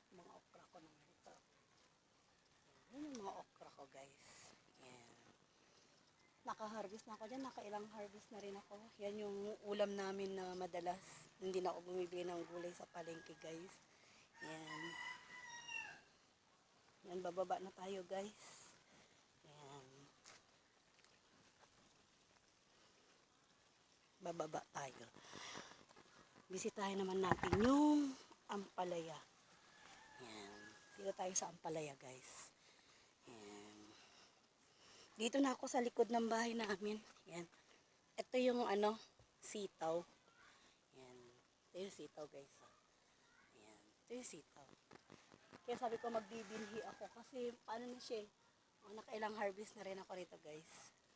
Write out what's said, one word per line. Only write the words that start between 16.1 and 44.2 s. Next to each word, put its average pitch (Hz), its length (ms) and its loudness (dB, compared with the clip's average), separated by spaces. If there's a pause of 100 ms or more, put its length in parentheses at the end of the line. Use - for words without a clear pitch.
Yan, 185 160 0
bababa 180 400 2
na 190 80 -6
tayo, 190 320 -4
guys. 196 320 -2 (1120)
Yan. 143 400 -14 (4000)
Bababa 165 400 0 (160)
tayo. 127 320 -6 (1400)
Bisitahin 196 480 2
naman 190 240 4
natin 180 400 6
yung 285 480 12 (400)
Ampalaya. 175 680 0 (1000)
Yan. 104 400 -10 (400)
Dito 196 160 0
tayo 185 160 2
sa 190 160 6
Ampalaya, 165 480 -2
guys. 131 560 -12 (800)
Yan. 104 440 -10 (1400)
Dito 233 240 6
na 269 160 8
ako 262 160 -2
sa 277 80 6
likod 233 320 6
ng 233 160 6
bahay 233 320 4
namin. 208 400 2 (320)
Yan. 170 160 -4 (720)
Ito - 160 -2
yung, 247 320 8
ano, 208 320 6 (400)
sitaw. 175 640 0 (960)
Yan. 127 200 -16 (520)
Ito - 40 -10 (120)
yung 185 80 -8
sitaw, 151 320 -6
guys. 139 280 -14 (1000)
Yan. 107 240 -18 (240)
Ito - 80 -10
yung 247 160 -4